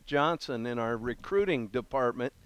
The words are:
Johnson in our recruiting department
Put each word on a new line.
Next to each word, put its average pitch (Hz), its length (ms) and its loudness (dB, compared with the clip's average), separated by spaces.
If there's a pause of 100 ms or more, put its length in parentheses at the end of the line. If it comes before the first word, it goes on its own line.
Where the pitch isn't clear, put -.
Johnson 147 580 0
in 120 140 -2
our 117 180 0
recruiting 123 720 0
department 123 640 0 (140)